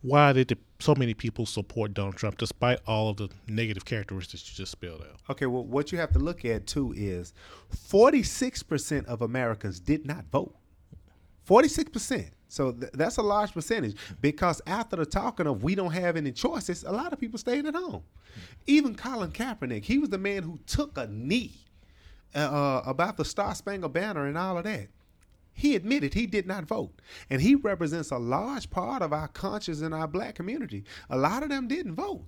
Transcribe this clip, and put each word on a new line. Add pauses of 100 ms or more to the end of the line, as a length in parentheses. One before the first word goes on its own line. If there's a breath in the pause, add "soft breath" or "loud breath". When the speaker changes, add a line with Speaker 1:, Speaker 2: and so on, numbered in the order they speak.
Speaker 1:
Why
did
the, (220)
so
many
people
support
Donald
Trump
despite
all
of
the (180)
negative
characteristics
you
just
spelled
out? (120)
Speaker 2:
Okay,
well,
what
you
have
to
look
at,
too,
is (360 loud breath)
forty-six
percent
of
Americans
did
not
vote. (880)
Forty-six
percent. (180)
So
th-,
that's
a
large
percentage (260 loud breath)
because
after
the
talking
of
"we
don't
have
any
choices,"
a
lot
of
people
stayed
at
home. (640 loud breath)
Even
Colin
Kaepernick,
he
was
the
man
who
took
a
knee, (680 soft breath)
uh,
uh,
about
the
Star
Spangled
Banner
and
all
of
that. (680)
He
admitted
he
did
not
vote. (380 loud breath)
And
he
represents
a
large
part
of
our
conscience
in
our
black
community. (260 loud breath)
A
lot
of
them
didn't
vote.